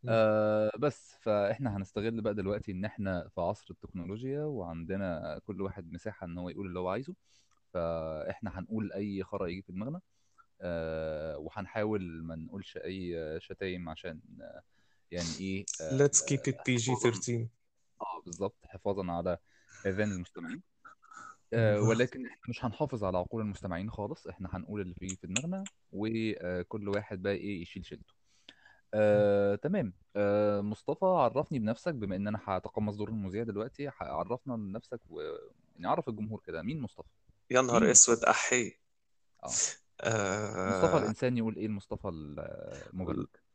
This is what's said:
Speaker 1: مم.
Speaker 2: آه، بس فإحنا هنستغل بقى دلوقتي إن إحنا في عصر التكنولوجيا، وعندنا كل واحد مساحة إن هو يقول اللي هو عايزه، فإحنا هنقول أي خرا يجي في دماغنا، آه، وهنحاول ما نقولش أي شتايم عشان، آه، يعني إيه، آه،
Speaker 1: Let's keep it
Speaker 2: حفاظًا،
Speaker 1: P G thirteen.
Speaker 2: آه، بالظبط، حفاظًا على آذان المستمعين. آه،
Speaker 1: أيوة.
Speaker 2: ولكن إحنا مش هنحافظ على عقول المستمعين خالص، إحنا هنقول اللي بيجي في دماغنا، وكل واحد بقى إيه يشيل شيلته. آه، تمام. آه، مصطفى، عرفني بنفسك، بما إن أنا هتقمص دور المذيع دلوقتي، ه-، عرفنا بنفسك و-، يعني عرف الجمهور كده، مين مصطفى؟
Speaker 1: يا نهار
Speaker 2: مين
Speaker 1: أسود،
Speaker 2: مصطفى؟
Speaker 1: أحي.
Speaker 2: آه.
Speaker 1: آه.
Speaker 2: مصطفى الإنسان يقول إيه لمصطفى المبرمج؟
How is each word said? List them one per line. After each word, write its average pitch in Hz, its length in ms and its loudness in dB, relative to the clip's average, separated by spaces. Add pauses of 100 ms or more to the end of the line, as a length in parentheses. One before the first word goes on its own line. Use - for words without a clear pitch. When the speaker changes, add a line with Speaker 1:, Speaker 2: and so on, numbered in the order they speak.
Speaker 1:
مم. 123 100 -6
Speaker 2:
آه، 107 640 6
بس - 420 -2
فإحنا 107 560 2
هنستغل 110 440 -2
بقى 107 120 0
دلوقتي 104 380 -2
إن 92 140 -4
إحنا 95 500 -2
في 92 60 -2
عصر 92 300 -2
التكنولوجيا، 113 720 -6
وعندنا 87 1040 -4
كل 95 140 -6
واحد 95 300 -6
مساحة 98 340 -10
إن 87 120 -8
هو 90 120 -6
يقول 92 180 -8
اللي 87 120 -6
هو 90 100 0
عايزه، 131 240 -4 (600)
فإحنا 82 840 -4
هنقول 101 340 -4
أي 98 300 -4
خرا 95 240 -4
يجي 90 140 -6
في 92 100 -16
دماغنا، 120 300 -8 (600)
آه، 80 760 -4
وهنحاول 95 840 -4
ما 82 120 -6
نقولش 82 420 -12
أي 85 640 -6
شتايم 90 480 -6
عشان، 80 300 -10 (220)
آه، - 200 -16 (500)
يعني 85 180 -4 (100)
إيه، 95 260 -4 (160)
آه، 131 160 0
Speaker 1:
Let's 143 220 8
keep - 300 0
it 131 60 0
Speaker 2:
حفاظًا، 127 220 0
Speaker 1:
P 117 40 2
G 117 220 0
thirteen. 117 440 2 (540)
Speaker 2:
آه، 90 240 -8
بالظبط، 90 380 -4
حفاظًا 95 480 -4
على 87 260 0 (480)
آذان 101 260 2
المستمعين. 90 500 -8 (920)
آه، 110 220 6
Speaker 1:
أيوة. 107 120 4
Speaker 2:
ولكن 123 380 2
إحنا - 240 -14
مش 120 160 -6
هنحافظ 120 380 -2
على 92 140 2
عقول 92 240 -2
المستمعين 98 500 -4
خالص، - 360 -6
إحنا 92 260 -8
هنقول 101 280 -4
اللي 90 160 -6
بيجي 92 240 -8
في 90 60 -12
دماغنا، 165 360 -2 (280)
وكل 101 960 -2
واحد 101 320 -2
بقى 101 120 0
إيه 98 280 -4
يشيل 92 240 -10
شيلته. - 280 -16 (800)
آه، 104 600 6
تمام. 143 380 0 (220)
آه، 104 460 4
مصطفى، 107 440 -2
عرفني 143 540 4
بنفسك، 113 340 0
بما 101 220 -2
إن 101 120 0
أنا 107 180 -2
هتقمص 101 500 0
دور 104 140 -4
المذيع 104 340 -2
دلوقتي، 113 440 -4
ه-، 135 40 -6 (100)
عرفنا 90 540 -4
بنفسك 110 440 -6 (100)
و-، 80 120 -8 (540)
يعني 85 120 -8
عرف 156 220 0
الجمهور 110 380 -6
كده، 82 140 -4
مين 139 200 -4
مصطفى؟ - 260 -10 (440)
Speaker 1:
يا 127 100 6
نهار 120 200 6
Speaker 2:
مين - 80 8
Speaker 1:
أسود، 120 260 10
Speaker 2:
مصطفى؟ 117 160 4
Speaker 1:
أحي. - 460 2 (640)
Speaker 2:
آه. - 60 -10 (520)
Speaker 1:
آه. 101 680 2
Speaker 2:
مصطفى 98 340 4
الإنسان 120 340 0
يقول 113 180 0
إيه 107 120 -4
لمصطفى 104 400 -6
المبرمج؟ 78 1160 -6 (300)